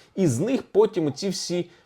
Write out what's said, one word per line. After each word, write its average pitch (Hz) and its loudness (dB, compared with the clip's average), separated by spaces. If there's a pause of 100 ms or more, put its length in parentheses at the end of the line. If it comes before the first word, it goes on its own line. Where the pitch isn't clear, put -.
(140)
і 185 2
з 123 2
них 233 -2
потім 190 0
ці 196 -6
всі 175 -6 (160)